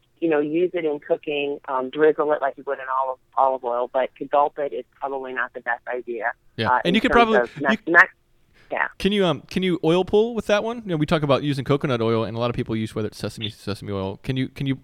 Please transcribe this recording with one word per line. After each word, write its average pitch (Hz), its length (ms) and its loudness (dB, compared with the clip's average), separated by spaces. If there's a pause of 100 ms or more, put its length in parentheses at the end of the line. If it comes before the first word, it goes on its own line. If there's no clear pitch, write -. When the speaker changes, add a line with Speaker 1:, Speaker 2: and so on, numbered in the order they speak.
(220)
Speaker 1:
you 170 80 0
know, 147 100 2
use 165 340 0
it 170 120 -2
in 147 160 -2
cooking, 147 680 -4
um, 131 220 -2
drizzle 151 420 2
it 151 100 0
like 135 160 -2
you 139 100 -18
would 135 120 -4
an 131 60 -12 (180)
olive, 131 160 -4 (160)
olive 131 300 2
oil, 120 260 -2
but 131 260 0
to 151 80 -10
gulp 143 340 2
it 143 120 -4
is - 140 -8 (120)
probably 135 360 -6
not 123 200 -4
the 127 60 -12
best 120 340 -6
idea. 120 380 -6 (240)
Speaker 2:
Yeah. 113 140 -2
Speaker 1:
Uh, 127 60 6 (100)
Speaker 2:
And 170 40 2
Speaker 1:
in 180 60 2
Speaker 2:
you 220 60 4
could 262 100 2
Speaker 1:
terms 143 60 2
Speaker 2:
probably, 220 220 6
Speaker 1:
of 120 220 -2
ma-, 139 100 2 (140)
Speaker 2:
you 160 80 0
Speaker 1:
ma-, 175 60 8 (720)
yeah. 92 160 -2 (120)
Speaker 2:
Can 190 140 2
you, 196 120 2
um, 147 240 0
can 185 140 -2
you 180 200 0
oil 175 220 2
pull 220 300 2
with 208 120 -6
that 208 160 2
one? 233 140 -6
You 214 120 -12
know, 165 80 -2
we 151 80 0
talk 156 180 2
about 139 200 4
using 139 220 -2
coconut 139 360 2
oil, 113 240 2
and 107 100 -8
a 113 40 -4
lot 120 100 0
of 117 60 -4
people 117 200 -2
use, 110 200 -4
whether 107 120 -2
it's - 100 -12
sesame, 104 320 -8
sesame 104 440 -8
oil. 95 300 -4
Can 135 140 -4
you, 131 120 -2
can - 180 -8
you 135 160 0